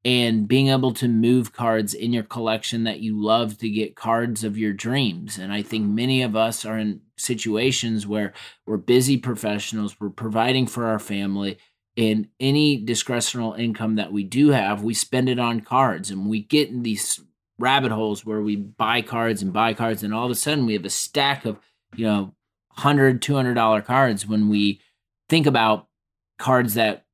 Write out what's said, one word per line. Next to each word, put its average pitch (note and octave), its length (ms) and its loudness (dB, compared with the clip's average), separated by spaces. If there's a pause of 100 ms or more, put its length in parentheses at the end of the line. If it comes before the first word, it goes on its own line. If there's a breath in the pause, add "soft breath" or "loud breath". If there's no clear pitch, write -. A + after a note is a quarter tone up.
and A#2 440 2
being C3+ 200 4
able B2+ 240 2
to B2 140 -2
move A#2 460 2
cards A2 420 0
in A#2 180 -4
your A#2 100 -2
collection A2+ 640 -4
that G#2+ 160 -4
you G#2+ 220 -4
love A2 360 0
to A2+ 100 -6
get G#2+ 260 -4
cards A2+ 480 -2
of G#2+ 160 -4
your G#2+ 140 0
dreams. G#2 680 -4
And F#2+ 140 -8
I G2+ 100 -4
think A2 240 -4
many B2+ 360 2
of A2 120 -2
us A2+ 300 0
are A2 140 -4
in G#2+ 240 -4 (140)
situations A2+ 920 -2
where G#2 260 -4 (340 loud breath)
we're G#2+ 120 -2
busy B2+ 400 4
professionals, G#2+ 840 -4
we're G#2 80 -6
providing A#2 580 0
for A#2 200 -4
our A2 120 0
family, G2+ 600 -4 (360 soft breath)
and G#2+ 340 0 (120)
any C#3+ 420 2
discretional A#2 760 -4
income A2 380 -2
that F#2+ 140 -4
we G2+ 140 -2
do C3 240 4
have, G#2 340 2
we A2 120 -2
spend B2+ 340 -2
it B2 100 0
on A#2 220 0
cards, G#2+ 500 0
and G2 160 -6
we G#2+ 140 -2
get C#3 300 2
in B2 120 -6
these A2 380 -4 (380)
rabbit B2+ 340 2
holes G#2+ 320 -2
where G#2+ 160 -4
we G#2 160 0
buy A2 460 -2
cards A2+ 400 -2
and F#2+ 100 -4
buy A2 220 2
cards, A2+ 280 -2
and G#2 120 -4
all A#2 100 -2
of B2 80 -2
a - 20 -2
sudden D3 300 0
we A2+ 80 0
have G2 140 -4
a F#2 40 -6
stack - 540 -2
of, G#2+ 160 -6 (340)
you A#2 120 -2
know, G2+ 280 0 (380)
hundred, C3+ 480 4
two C#3+ 140 -2
hundred B2+ 200 0
dollar A2 280 2
cards A#2+ 440 2
when G#2+ 220 2
we G#2 320 2 (480)
think D#3 180 4
about A2+ 400 2 (520)
cards B2 360 2
that A2 400 0